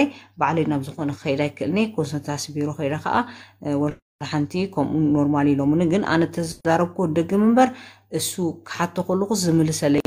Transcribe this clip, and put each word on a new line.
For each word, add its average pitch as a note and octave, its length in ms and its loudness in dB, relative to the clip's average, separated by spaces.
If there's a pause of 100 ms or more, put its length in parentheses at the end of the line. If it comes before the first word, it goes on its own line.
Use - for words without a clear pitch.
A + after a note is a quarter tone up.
(340)
ባዕለይ D#3 320 0
ናብ D3 180 0
ዝኾነ C#3+ 280 -6
ክኸይድ C#3 300 -2
ኣይክእልኒ። D3 360 -2 (120)
ኮንሰልታንሲ D3 600 -4
ቢሮ D3 220 -4
ኸይደ D3 280 -4
ኸዓ፣ - 160 -2 (420)
እ፣ D3 160 -4
ወላ D3 200 -2 (300)
ሓንቲ D3 280 -2 (140)
ከምኡ D3 280 -2 (160)
ኖርማል C#3+ 380 2
ኢሎምኒ፣ C#3+ 380 4
ግን F#3 180 2
ኣነ E3 240 2
ተዛረብኮ E3 680 -2 (120)
ደግም E3+ 320 0
እምበር፣ A#3 260 6 (440)
እሱ D#3 200 -4 (300)
ክሓቶ - 400 -6
ከለኹ F#3+ 340 -2
ዝምልሰለይ D#3+ 720 2